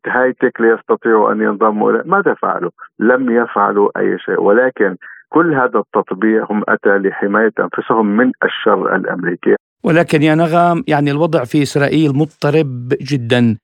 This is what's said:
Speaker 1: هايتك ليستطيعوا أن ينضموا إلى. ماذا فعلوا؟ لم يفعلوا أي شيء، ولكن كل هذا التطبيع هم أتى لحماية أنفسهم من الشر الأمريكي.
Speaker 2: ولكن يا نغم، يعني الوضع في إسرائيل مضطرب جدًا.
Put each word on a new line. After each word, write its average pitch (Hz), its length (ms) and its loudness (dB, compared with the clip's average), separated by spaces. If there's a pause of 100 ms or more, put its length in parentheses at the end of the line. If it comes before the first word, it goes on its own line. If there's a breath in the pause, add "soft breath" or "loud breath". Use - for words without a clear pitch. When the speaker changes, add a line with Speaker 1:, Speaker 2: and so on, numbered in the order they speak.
Speaker 1:
هايتك 123 540 0
ليستطيعوا 110 720 2
أن 107 100 -2
ينضموا 107 500 0
إلى. 117 140 0
ماذا 170 280 0
فعلوا؟ - 380 -6 (280 loud breath)
لم 127 320 2
يفعلوا 101 680 0
أي 95 200 -2
شيء، 92 220 -4
ولكن 104 540 2 (360 loud breath)
كل 165 220 2
هذا 123 260 0
التطبيع 107 720 -2
هم 104 200 -2
أتى 104 280 2
لحماية 101 640 0
أنفسهم 107 580 0
من 127 140 2 (120)
الشر 98 520 -2
الأمريكي. 95 600 -2 (280)
Speaker 2:
ولكن 160 380 2
يا 156 140 2
نغم، 170 520 2
يعني 143 240 0
الوضع 151 320 0
في 147 180 0
إسرائيل 143 540 0
مضطرب 143 840 -2
جدًا. 120 640 0